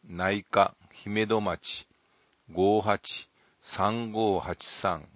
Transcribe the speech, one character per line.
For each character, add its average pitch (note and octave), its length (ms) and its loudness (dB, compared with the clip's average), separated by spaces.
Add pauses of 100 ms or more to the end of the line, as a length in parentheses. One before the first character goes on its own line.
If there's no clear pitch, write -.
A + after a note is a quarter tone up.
内 F#2 400 -2
科、 - 320 2 (160)
姫 G#2+ 340 -2
戸 G#2+ 160 0
町、 - 460 -6 (680)
五 G2 260 4
八 - 480 -2 (320)
三 A2 540 -2
五 G#2 260 2
八 F2 200 -6
三。 E2 560 -6